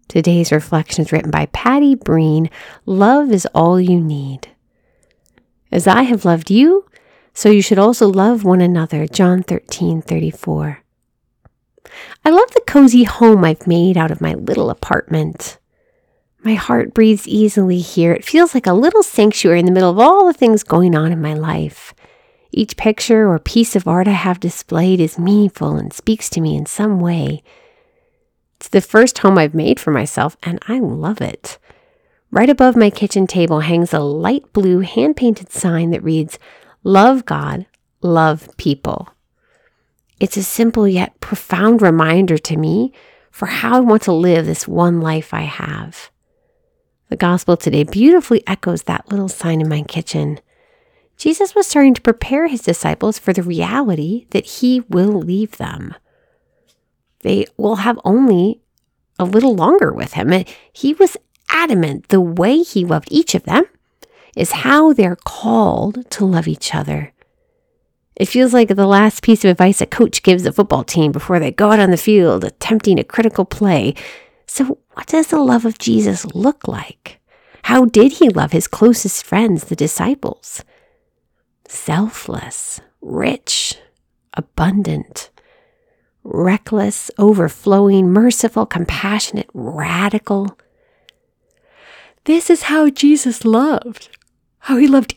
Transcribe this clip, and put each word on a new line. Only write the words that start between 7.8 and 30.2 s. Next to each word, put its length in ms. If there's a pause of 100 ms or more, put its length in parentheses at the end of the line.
love 380
one 160
another." 440
John 380
thirteen 580
thirty-four. 760 (1400)
I 60
love 240
the 120
cozy 380
home 400
I've 240
made 300
out 140
of 100
my 140
little 340
apartment. 880 (840)
My 120
heart 400
breathes 340
easily 520
here. 340
It 100
feels 300
like 120
a 60
little 320
sanctuary 560
in 60
the 80
middle 180
of 80
all 260
the 60
things 320
going 320
on 160
in 100
my 120
life. 600 (640)
Each 200
picture 500
or 100
piece 380
of 100
art 220
I 40
have 280
displayed 640
is 180
meaningful 560
and 160
speaks 380
to 100
me 160
in 100
some 360
way. 420 (1120)
It's 140
the 100
first 380
home 200
I've 160
made 240
for 140
myself, 500